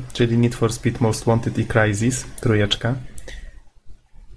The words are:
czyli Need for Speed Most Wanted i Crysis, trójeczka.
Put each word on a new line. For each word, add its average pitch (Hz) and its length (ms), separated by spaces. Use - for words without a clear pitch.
czyli 117 260
Need 120 160
for 113 180
Speed - 280
Most 110 240
Wanted 113 340
i 110 80
Crysis, 110 580
trójeczka. 110 540